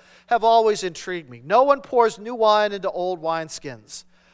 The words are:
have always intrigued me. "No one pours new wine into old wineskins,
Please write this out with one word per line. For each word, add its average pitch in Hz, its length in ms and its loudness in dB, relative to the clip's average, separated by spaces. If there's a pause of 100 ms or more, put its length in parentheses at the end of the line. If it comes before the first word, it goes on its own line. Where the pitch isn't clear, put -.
(280)
have 226 160 0
always 220 400 4
intrigued 175 440 -10
me. 120 160 -20
"No 214 200 4
one 277 160 2
pours 226 400 0
new 233 160 -12
wine 214 340 2
into 196 180 -8
old 180 320 -6
wineskins, 156 840 -10 (300)